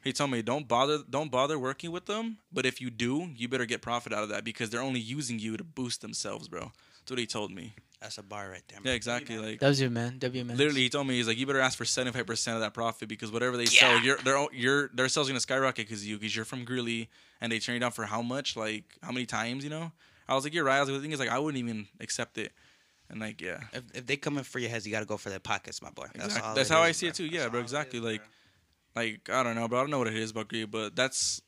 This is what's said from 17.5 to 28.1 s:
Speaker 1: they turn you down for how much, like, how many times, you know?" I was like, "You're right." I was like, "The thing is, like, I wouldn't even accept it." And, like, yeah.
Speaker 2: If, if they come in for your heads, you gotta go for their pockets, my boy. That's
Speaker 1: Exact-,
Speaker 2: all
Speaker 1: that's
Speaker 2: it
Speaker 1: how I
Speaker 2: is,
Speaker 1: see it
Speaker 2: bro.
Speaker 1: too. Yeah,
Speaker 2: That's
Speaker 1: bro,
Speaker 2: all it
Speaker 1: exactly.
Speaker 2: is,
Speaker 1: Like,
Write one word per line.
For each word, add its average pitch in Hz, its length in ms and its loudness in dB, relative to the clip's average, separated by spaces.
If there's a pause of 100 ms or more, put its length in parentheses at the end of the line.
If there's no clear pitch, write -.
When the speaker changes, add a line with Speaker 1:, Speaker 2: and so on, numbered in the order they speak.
Speaker 1:
they 113 80 0
turn 120 140 -2
you 120 60 -2
down 120 120 2
for 113 140 -6
how 107 160 -2
much, 127 340 -4
like, 110 280 -4 (180)
how - 100 -10
many 123 140 -2
times, 117 380 -2
you 147 80 -8
know?" 160 200 -8 (360)
I 135 80 2
was 135 80 2
like, 151 100 -4
"You're 165 120 2
right." 135 120 6
I 143 40 6
was 139 80 4
like, 135 100 0
"The - 20 -6
thing 156 120 -6
is, 139 60 -4
like, 120 100 0
I 123 100 2
wouldn't 147 240 0
even 110 240 -4 (120)
accept - 380 -4
it." 107 160 -6 (560)
And, 107 100 -10
like, 110 220 -8
yeah. 87 200 -6 (120)
Speaker 2:
If, 123 100 -8 (120)
if 123 100 -10
they 131 120 0
come 147 200 -2
in 135 60 -4
for - 160 -6
your 120 100 -2
heads, 113 160 -4
you 104 60 -4
gotta 107 140 0
go 107 120 -4
for - 140 -8
their 95 80 -6
pockets, - 420 -4
my - 100 -14
boy. - 220 -12
That's - 140 -6
Speaker 1:
Exact-, 110 180 -2
Speaker 2:
all 110 100 -2
Speaker 1:
that's 135 140 4
Speaker 2:
it 160 40 6
Speaker 1:
how 160 80 10
I 165 80 8
Speaker 2:
is, 165 80 2
Speaker 1:
see 180 100 -2
it 160 80 -4
Speaker 2:
bro. - 20 -6
Speaker 1:
too. 180 160 -4
Yeah, 170 80 -2
Speaker 2:
That's 120 100 0
Speaker 1:
bro, 120 80 0
Speaker 2:
all - 20 0
it 117 40 -4
Speaker 1:
exactly. 131 340 -4
Speaker 2:
is, 113 60 -4
Speaker 1:
Like, 107 160 -2 (720)